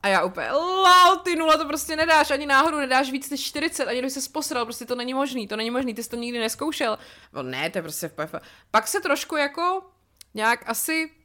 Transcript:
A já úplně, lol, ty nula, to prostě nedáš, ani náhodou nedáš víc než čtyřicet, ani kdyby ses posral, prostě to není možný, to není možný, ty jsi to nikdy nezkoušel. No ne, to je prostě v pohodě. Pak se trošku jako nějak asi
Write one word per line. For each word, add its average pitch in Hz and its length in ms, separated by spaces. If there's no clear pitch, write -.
A 196 40
já 190 160
úplně, 175 280
lol, 359 720
ty 349 120
nula, 311 220
to 311 80
prostě 302 300
nedáš, 311 360
ani 285 140
náhodou 294 320
nedáš 262 340
víc 269 180
než 277 140
čtyřicet, 294 440
ani 233 100
kdyby 262 140
ses 269 160
posral, 285 380
prostě 233 200
to 247 100
není 247 180
možný, 254 340
to 214 80
není 226 160
možný, 247 220
ty 233 100
jsi - 60
to 240 60
nikdy 240 240
nezkoušel. 233 580
No 139 100
ne, 131 260
to - 80
je 175 40
prostě 160 260
v 165 60
pohodě. - 260
Pak - 160
se - 140
trošku - 340
jako 339 460
nějak 220 360
asi 320 400